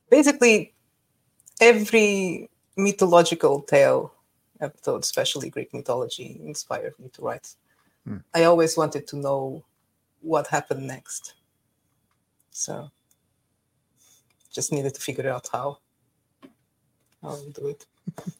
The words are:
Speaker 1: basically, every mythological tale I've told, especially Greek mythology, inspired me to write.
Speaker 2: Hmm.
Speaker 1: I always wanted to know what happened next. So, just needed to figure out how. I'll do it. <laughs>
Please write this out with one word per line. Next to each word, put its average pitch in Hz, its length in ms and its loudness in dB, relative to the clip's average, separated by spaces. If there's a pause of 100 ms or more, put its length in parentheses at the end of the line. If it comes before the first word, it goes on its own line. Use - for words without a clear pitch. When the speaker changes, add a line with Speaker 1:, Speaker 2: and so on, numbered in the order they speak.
Speaker 1:
basically, 247 640 4 (880)
every 208 880 4 (280)
mythological 170 840 4
tale 135 520 2 (460)
I've 147 220 -10
told, 120 220 -4
especially 131 460 -4
Greek 127 240 -12
mythology, 127 720 -8
inspired - 540 -10
me 131 140 -20
to - 100 -20
write. 120 320 -10 (500)
Speaker 2:
Hmm. 107 120 -12 (160)
Speaker 1:
I 165 120 2
always 165 320 4
wanted 147 300 -4
to 143 100 -12
know 139 460 -6 (580)
what 160 260 -2
happened 143 400 -4
next. - 460 -14 (1200)
So, - 380 -10 (1600)
just - 200 -6
needed 139 240 -4
to - 60 -14
figure 135 280 -6
out 123 220 -8
how. 139 280 -8 (1400)
I'll 143 280 -14
do 143 160 -12
it. 143 180 -12 (320)
<laughs> - 220 -14